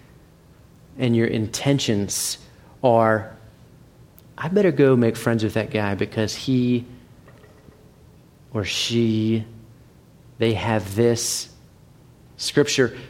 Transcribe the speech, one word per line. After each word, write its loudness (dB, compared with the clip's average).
And 0
your 2
intentions -2
are, 2
I -8
better 2
go 4
make 2
friends 0
with 0
that -2
guy 0
because -2
he -2
or -2
she, -2
they 2
have -2
this 0
Scripture 0